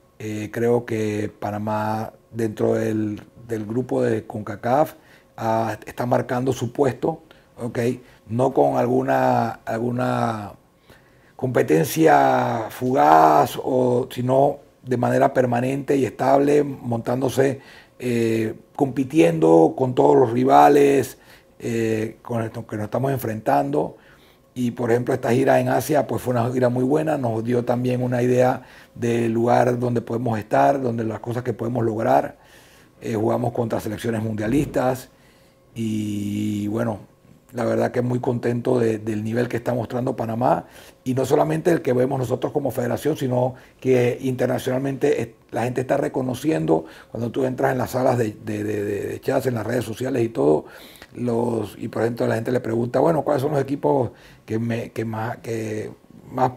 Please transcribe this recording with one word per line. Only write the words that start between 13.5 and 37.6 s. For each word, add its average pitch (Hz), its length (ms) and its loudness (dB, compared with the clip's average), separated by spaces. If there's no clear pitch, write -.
o, 127 480 0
sino 135 480 0
de 123 140 -2
manera 123 360 2
permanente 131 640 0
y 131 80 2
estable, 143 600 2
montándose, 127 960 -2
eh, 113 540 0
compitiendo 160 1000 4
con 127 180 0
todos 143 220 6
los 127 160 4
rivales, 139 840 6
eh, 110 640 -2
con 117 200 -4
el 110 80 -6
que 110 260 -10
nos 107 80 -4
estamos 127 280 -2
enfrentando. 135 840 -2
Y, 123 180 -2
por 120 180 -2
ejemplo, 123 240 2
esta 123 160 -2
gira 131 300 4
en 123 80 0
Asia, 135 400 0
pues, 113 120 -4
fue 123 120 -2
una 120 180 0
gira 127 180 2
muy 127 140 0
buena, 151 340 0
nos 113 280 -4
dio 120 200 0
también 123 380 0
una 123 200 0
idea 127 400 2
del 117 360 0
lugar 120 480 4
donde 120 220 0
podemos 117 360 -2
estar, 139 460 2
donde 117 220 -2
las 107 160 -6
cosas 120 240 -6
que 120 80 -2
podemos 113 320 -2
lograr. 117 540 0
Eh, 117 140 -6
jugamos 113 380 0
contra 113 260 -2
selecciones 110 420 -6
mundialistas 123 920 -2
y, 104 880 -4
bueno, 110 320 -4
la 117 120 -4